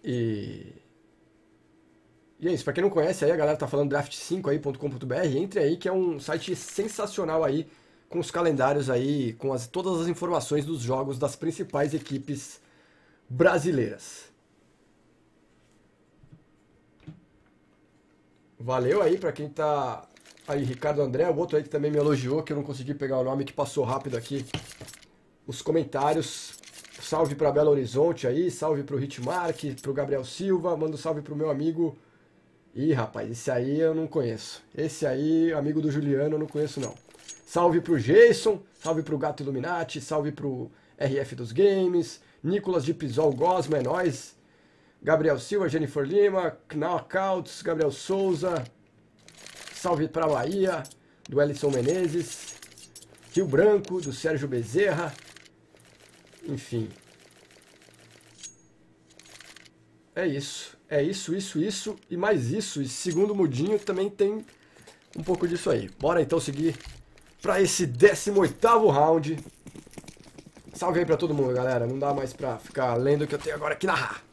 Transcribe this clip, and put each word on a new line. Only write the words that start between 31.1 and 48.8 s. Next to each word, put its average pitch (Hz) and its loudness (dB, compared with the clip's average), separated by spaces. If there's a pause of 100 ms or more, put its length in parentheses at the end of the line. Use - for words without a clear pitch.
pro 147 -10
meu 156 0
amigo. 160 0 (760)
Ih, 143 2
rapaz, 110 -4
esse 117 -6
aí 131 0
eu 160 4
não 160 -2
conheço. 120 -4 (120)
Esse 156 -4
aí, 156 2
amigo 151 0
do 151 2
Juliano, 143 0
eu - -2
não 156 -2
conheço 147 -4
não. 127 -6 (520)
Salve 175 4
pro 165 0
Jason, 220 8 (180)
salve 160 -2
pro 147 -4
Gato 151 -4
Illuminati, 147 -4
salve 151 -2
pro 127 -6 (260)
R 139 0
F 135 -6
dos 120 -10
Games, 185 2 (220)
Nicolas 180 0
de 156 -2
Pisol 143 0
Gosma, 156 2
é 127 0
nóis. 135 -2 (680)
Gabriel 151 4
Silva, 196 -2
Jennifer 143 -2
Lima, 190 2 (160)
Knockouts, 180 -2
Gabriel 156 0
Souza. 180 -2 (1120)